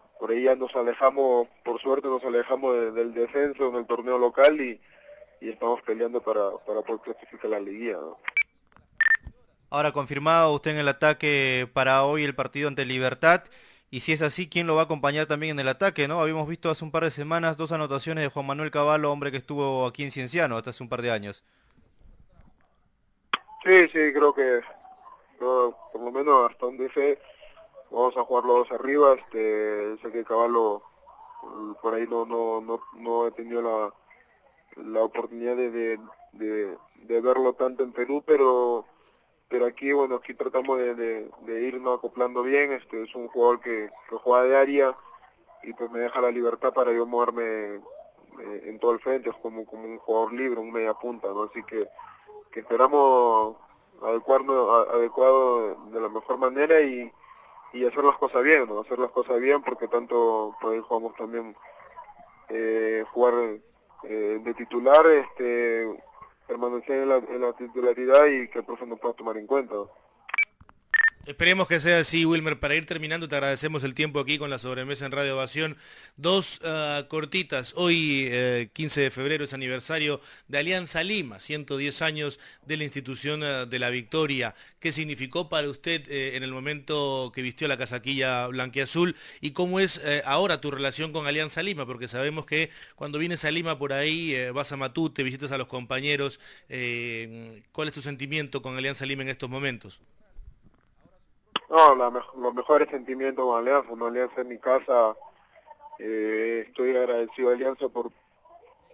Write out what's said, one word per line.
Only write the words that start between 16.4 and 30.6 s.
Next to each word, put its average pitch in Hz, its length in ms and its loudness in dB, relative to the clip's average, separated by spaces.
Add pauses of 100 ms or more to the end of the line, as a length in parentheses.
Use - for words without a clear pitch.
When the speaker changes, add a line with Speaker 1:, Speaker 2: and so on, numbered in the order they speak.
Speaker 2:
visto 170 220 -4
hace 156 140 -4
un 156 60 -10
par 160 140 0
de 160 60 0
semanas 156 480 -2
dos 160 120 -4
anotaciones 156 540 -2
de 139 60 -2
Juan 139 160 -6
Manuel 147 240 -4
Cavallo, 147 420 2
hombre 143 180 -4
que 135 60 -4
estuvo 135 500 -2
aquí 131 180 -8
en 139 60 -10
Cienciano 135 460 -2
hasta 113 140 -8
hace 117 120 -12
un 120 60 -12
par 120 140 -6
de 120 80 0
años. 104 340 -4 (2250)
Speaker 1:
Sí, 185 180 10 (100)
sí, 151 220 2
creo 147 180 6
que, 127 280 2 (760)
no, 123 380 2 (160)
por 113 80 -10
lo 120 120 -8
menos 135 380 4
hasta - 140 -10
donde 127 280 -6
sé, 143 280 0 (720)
vamos 123 260 0
a 123 60 2
jugar 120 220 0
los 123 240 4
dos 120 120 -6
arriba, 139 340 6
este, 107 840 -2
sé 117 120 -12
que 113 140 -6
Cavallo, 113 580 0 (600)